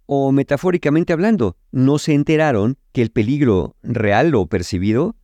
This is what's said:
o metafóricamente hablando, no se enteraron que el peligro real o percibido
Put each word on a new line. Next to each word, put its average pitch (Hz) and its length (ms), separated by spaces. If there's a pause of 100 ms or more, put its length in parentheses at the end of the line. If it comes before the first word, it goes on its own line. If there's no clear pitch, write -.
o 139 260
metafóricamente 151 800
hablando, 165 440 (140)
no 135 280
se 160 140
enteraron 143 640 (160)
que 127 80
el 113 100
peligro 117 720
real 113 500
o 98 140
percibido 104 760